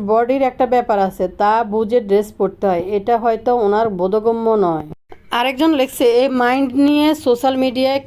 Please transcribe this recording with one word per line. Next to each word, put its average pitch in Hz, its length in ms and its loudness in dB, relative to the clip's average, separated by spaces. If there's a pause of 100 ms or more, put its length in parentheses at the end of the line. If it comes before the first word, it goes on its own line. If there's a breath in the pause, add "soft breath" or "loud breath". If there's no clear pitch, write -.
বডির 240 400 0
একটা 262 240 0
ব্যাপার 240 340 0
আছে, 190 280 -2
তা 208 360 0
বুঝে 220 360 -2
ড্রেস 208 340 0
পরতে 190 340 -4
হয়। 175 180 0
এটা 208 320 0
হয়তো 226 380 0
ওনার 220 340 0
বোধগম্য 220 600 -2
নয়। 175 360 0 (460)
আরেকজন 262 420 0
লিখছে, 262 300 0
"এই 240 240 4
মাইন্ড 254 460 0
নিয়ে 294 420 2
সোশ্যাল 262 420 0
মিডিয়ায় 262 500 0